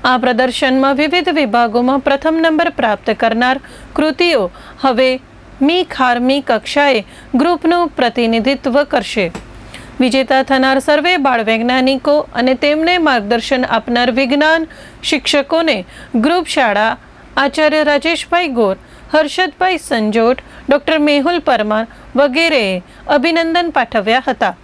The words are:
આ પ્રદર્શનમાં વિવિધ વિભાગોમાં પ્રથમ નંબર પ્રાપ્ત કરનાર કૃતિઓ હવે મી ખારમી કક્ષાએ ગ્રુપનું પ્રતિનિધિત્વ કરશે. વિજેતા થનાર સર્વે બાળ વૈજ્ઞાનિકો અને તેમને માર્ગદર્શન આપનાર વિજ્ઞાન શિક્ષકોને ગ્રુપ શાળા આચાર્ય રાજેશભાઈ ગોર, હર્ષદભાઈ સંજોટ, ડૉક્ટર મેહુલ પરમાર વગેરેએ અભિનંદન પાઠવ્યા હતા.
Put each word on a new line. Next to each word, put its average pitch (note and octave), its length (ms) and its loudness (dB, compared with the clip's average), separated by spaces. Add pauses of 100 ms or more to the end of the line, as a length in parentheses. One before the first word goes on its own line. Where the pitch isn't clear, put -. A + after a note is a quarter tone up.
આ B3+ 160 2
પ્રદર્શનમાં B3+ 720 0
વિવિધ E4+ 400 0
વિભાગોમાં B3 640 0
પ્રથમ C#4+ 380 0
નંબર E4 340 0
પ્રાપ્ત A3+ 320 -2 (140)
કરનાર A#3+ 340 0 (400)
કૃતિઓ D#4 460 2 (400)
હવે C4 260 2 (520)
મી F4 340 2
ખારમી B3+ 560 0
કક્ષાએ B3 500 0 (400)
ગ્રુપનું E4+ 580 0
પ્રતિનિધિત્વ A#3+ 800 0 (140)
કરશે. G#3+ 340 -2 (720)
વિજેતા C4 480 2
થનાર C4+ 380 2
સર્વે D#4 260 2 (140)
બાળ B3 240 0
વૈજ્ઞાનિકો B3+ 640 0 (260)
અને B3+ 140 2 (100)
તેમને D#4 320 2 (100)
માર્ગદર્શન A#3+ 600 0
આપનાર A#3+ 500 0
વિજ્ઞાન D4+ 500 0 (420)
શિક્ષકોને D4+ 680 0 (480)
ગ્રુપ E4 300 0
શાળા A3 360 0 (520)
આચાર્ય D4+ 460 0
રાજેશભાઈ D#4+ 680 -2
ગોર, G3 160 0 (380)
હર્ષદભાઈ E4 760 0
સંજોટ, A3+ 580 0 (220)
ડૉક્ટર D4+ 320 2 (100)
મેહુલ D4 300 0 (100)
પરમાર G#3+ 360 0 (360)
વગેરેએ C4 600 0 (360)
અભિનંદન E4 600 0
પાઠવ્યા A#3 520 0
હતા. G#3+ 340 -2